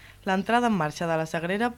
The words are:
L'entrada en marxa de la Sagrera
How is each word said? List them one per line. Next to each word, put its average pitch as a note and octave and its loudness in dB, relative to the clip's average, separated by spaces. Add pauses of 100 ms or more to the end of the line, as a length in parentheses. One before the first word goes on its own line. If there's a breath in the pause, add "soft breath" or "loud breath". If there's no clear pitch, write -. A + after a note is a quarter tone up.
(260 loud breath)
L'entrada G3+ 2
en A3+ 2
marxa D#3+ -2
de E3 0
la D#3+ 0
Sagrera F#3 -2